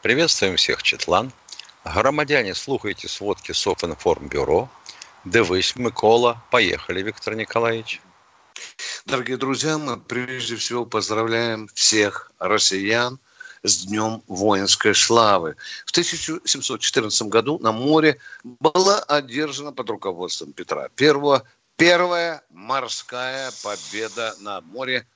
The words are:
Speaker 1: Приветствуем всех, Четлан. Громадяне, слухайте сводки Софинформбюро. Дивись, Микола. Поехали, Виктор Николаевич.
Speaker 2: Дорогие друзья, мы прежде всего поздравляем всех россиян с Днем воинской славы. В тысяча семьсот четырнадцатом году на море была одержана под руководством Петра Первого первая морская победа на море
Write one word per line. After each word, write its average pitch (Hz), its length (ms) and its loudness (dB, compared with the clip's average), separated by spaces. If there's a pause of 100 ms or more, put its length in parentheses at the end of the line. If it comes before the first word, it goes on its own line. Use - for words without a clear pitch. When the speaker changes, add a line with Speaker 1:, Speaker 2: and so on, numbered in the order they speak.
Speaker 1:
Приветствуем 110 560 2
всех, - 260 2
Четлан. 104 480 2 (540)
Громадяне, 127 680 0
слухайте - 520 -6
сводки - 460 -6
Софинформбюро. 80 1160 0 (560)
Дивись, 92 500 2
Микола. 117 760 2
Поехали, 95 520 0
Виктор 107 320 -8
Николаевич. 113 680 -2 (1040)
Speaker 2:
Дорогие 127 320 -2
друзья, 135 400 0
мы 131 240 -6
прежде 123 560 -6
всего 120 300 -4
поздравляем 110 880 -2
всех - 640 2
россиян 107 840 0 (420)
с 101 220 2
Днем 107 440 -2
воинской 101 680 2
славы. 98 600 4 (280)
В - 80 -8
тысяча 165 540 -2
семьсот 120 340 -2
четырнадцатом 110 480 0
году 113 300 2
на 110 140 0
море 147 460 4 (240)
была 180 580 2
одержана 143 720 -2
под 123 180 -8
руководством 87 640 -6
Петра 73 420 -6
Первого 143 480 4 (320)
первая 170 720 2
морская 127 1040 -6 (100)
победа 104 800 -6
на 98 220 -10
море 123 540 -6